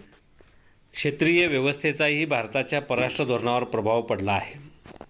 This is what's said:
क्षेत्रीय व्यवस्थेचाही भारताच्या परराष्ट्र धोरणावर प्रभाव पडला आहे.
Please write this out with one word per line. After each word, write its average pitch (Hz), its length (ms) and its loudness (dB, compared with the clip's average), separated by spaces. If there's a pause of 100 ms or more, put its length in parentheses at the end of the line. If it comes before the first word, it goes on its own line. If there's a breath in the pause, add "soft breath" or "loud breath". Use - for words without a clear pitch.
(920 soft breath)
क्षेत्रीय 165 540 2
व्यवस्थेचाही 147 800 0
भारताच्या 135 560 -2
परराष्ट्र 127 440 0
धोरणावर 120 380 0
प्रभाव 117 380 2
पडला 101 300 -2
आहे. - 400 -4 (380)